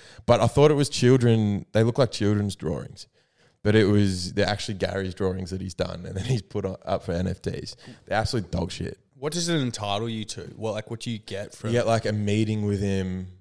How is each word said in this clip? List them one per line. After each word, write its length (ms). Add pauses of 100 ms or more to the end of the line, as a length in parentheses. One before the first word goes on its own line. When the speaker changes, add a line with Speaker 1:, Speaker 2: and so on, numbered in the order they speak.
(240)
Speaker 1:
But 160
I 60
thought 240
it 40
was 140
children. 840
They 100
look 160
like 140
children's 440
drawings. 500 (560)
But 140
it 80
was, 480
they're 160
actually 300
Gary's 360
drawings 360
that 100
he's 140
done, 320
and 100
then 80
he's 160
put 240
on, 120 (100)
up 180
for 80
N 160
F 140
Ts. 340 (300)
They're 100
absolute 340
dog 220
shit. 240 (220)
Speaker 2:
What 160
does 160
it 100
entitle 480
you 160
to? 160 (160)
What, 160
like, 180
what 100
do 100
you 80
get 360
from 160
Speaker 1:
You 60
get, 100
like, 200
a 60
meeting 520
with 160
him. 460 (140)